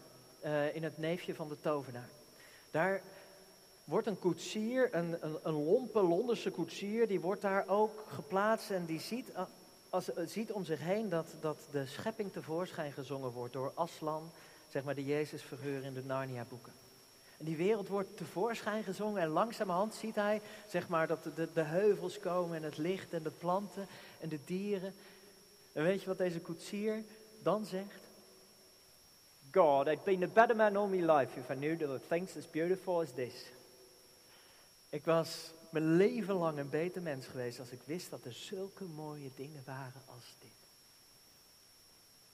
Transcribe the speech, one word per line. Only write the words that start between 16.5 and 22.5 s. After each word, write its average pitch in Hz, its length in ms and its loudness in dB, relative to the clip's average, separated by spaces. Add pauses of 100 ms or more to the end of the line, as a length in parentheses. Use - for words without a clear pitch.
En 151 80 -10
die 160 120 -2
wereld 196 300 2
wordt 196 300 -2
tevoorschijn 214 640 -2
gezongen 202 380 -2
en 165 60 4
langzamerhand 196 680 2
ziet 220 200 -6
hij, 208 260 2 (260)
zeg 175 200 -2
maar, 160 200 4
dat 160 160 -2
de, 156 100 -6
de, 160 200 -2
de 165 80 4
heuvels 175 580 4
komen 175 380 0